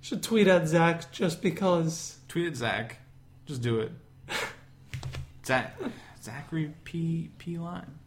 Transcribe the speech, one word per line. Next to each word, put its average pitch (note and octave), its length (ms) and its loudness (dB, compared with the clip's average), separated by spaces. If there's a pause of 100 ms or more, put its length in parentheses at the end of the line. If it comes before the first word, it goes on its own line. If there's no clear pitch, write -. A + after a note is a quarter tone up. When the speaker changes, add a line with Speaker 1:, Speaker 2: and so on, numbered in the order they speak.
Speaker 1:
Should G3 220 -6
tweet G#3+ 240 6
at F3+ 200 6
Zach E3 440 4
just E3+ 300 -2
because. E3+ 760 0 (120)
Speaker 2:
Tweet E3+ 180 0
at D3+ 80 -4
Zach. A#2 440 -2 (460)
Just C3 160 -6
do A#2 200 2
it. A2 100 -4 (380)
<laughs> - 1160 -10
Zach, C3 300 0 (480)
Zachary D3+ 500 -6 (120)
P, E3 520 -4
P E3+ 200 -8
Line. E3+ 380 -10 (120)